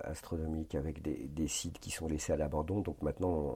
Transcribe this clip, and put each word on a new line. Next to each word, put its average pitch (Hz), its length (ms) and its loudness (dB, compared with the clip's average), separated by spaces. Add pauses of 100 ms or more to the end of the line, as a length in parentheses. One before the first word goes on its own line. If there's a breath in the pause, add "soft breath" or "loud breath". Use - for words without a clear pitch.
astronomiques, 80 720 -2
avec 73 260 -2
des, 65 260 -2
des 76 220 0
sites - 300 -4
qui - 120 -10
sont 82 160 -4
laissés 78 280 2
à - 20 4
l'abandon. 76 440 2
Donc 82 220 -2
maintenant, 82 280 2 (240)